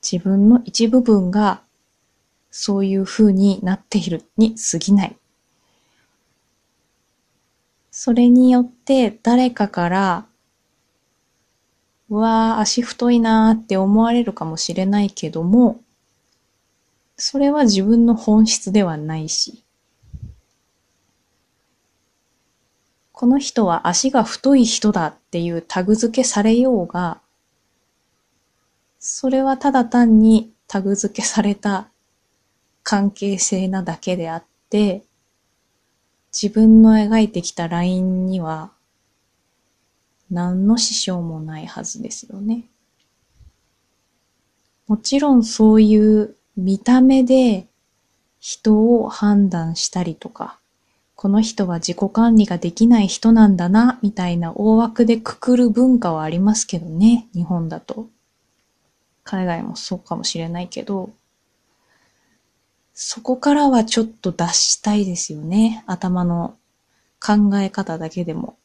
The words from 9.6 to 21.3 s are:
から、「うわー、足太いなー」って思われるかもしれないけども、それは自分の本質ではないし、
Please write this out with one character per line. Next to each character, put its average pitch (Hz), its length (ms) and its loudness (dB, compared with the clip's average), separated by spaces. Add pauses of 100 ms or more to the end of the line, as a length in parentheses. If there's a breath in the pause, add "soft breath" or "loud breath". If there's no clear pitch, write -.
か 175 200 -4
ら、 185 380 -2 (1800)
「う 208 80 -4
わ 226 420 0
ー、 - 20 -2
足 214 220 -2
太 240 280 -4
い 240 100 4
な 220 320 4
ー」 - 80 4
っ 220 60 -20
て 190 100 -2
思 202 260 2
わ 233 100 2
れ 240 120 0
る 202 80 -6
か 175 120 -10
も 160 120 -8
し - 180 -8
れ 190 120 -2
な 202 160 0
い 196 80 -2
け - 200 -10
ど 160 120 -6
も、 226 380 2 (1400)
そ - 220 -8
れ 277 120 2
は 294 140 0
自 202 180 0
分 233 240 4
の 233 80 2
本 220 320 2
質 196 260 -6
で 208 100 2
は 165 140 -4
な 156 220 -8
い 156 100 -10
し、 - 340 -8 (3500)